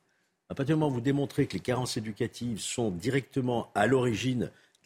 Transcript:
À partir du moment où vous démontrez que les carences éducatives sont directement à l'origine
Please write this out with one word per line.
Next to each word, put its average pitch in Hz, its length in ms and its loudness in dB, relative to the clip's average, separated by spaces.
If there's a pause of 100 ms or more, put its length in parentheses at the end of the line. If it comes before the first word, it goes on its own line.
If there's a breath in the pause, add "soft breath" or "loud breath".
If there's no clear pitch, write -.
(480)
À 92 60 -10
partir 139 220 2
du 156 40 2
moment 151 100 2
où 131 40 -2
vous 120 80 -2
démontrez 139 440 0
que - 60 -12
les - 80 -6
carences 123 380 -2
éducatives 110 600 -4
sont 113 300 -2
directement 120 840 -2
à 101 120 4
l'origine 123 640 2 (360 soft breath)